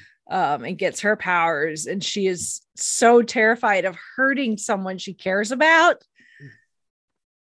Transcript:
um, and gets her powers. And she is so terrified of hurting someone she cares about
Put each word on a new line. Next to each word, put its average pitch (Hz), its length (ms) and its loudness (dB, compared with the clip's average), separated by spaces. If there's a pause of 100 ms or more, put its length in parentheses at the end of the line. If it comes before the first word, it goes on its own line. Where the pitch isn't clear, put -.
(300)
um, 147 340 -2
and 175 140 -8
gets 180 240 -4
her 208 140 0
powers. 160 720 -2
And 175 180 -6
she 196 240 -4
is - 340 -6 (140)
so 240 460 4
terrified 220 640 0
of 180 100 -6 (200)
hurting 262 420 0
someone 190 400 -4
she 185 160 -12
cares 202 380 -4
about 320 520 4 (1400)